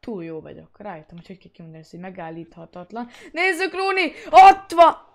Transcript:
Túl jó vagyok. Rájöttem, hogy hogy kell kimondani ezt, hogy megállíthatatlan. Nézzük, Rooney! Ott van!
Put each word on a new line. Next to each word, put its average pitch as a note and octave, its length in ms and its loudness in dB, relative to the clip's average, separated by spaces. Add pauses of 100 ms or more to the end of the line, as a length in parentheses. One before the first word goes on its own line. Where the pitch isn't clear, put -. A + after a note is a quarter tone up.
Túl G3+ 240 -12
jó D#3+ 160 -12
vagyok. - 380 -20
Rájöttem, F3 380 -18
hogy E3+ 100 -20
hogy F#3 120 -20
kell - 120 -20
kimondani D#3+ 320 -20
ezt, D#3+ 80 -20
hogy E3+ 100 -20
megállíthatatlan. F3 1080 -18 (240)
Nézzük, F4+ 400 -4
Rooney! F#4+ 400 -4 (180)
Ott F#4+ 400 6
van! E4 440 2